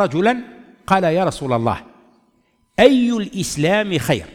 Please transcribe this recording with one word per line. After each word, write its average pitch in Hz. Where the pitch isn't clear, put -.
رجلًا 196
قال: 190
"يا 170
رسول 139
الله، 117
أي 247
الإسلام 196
خير؟" 131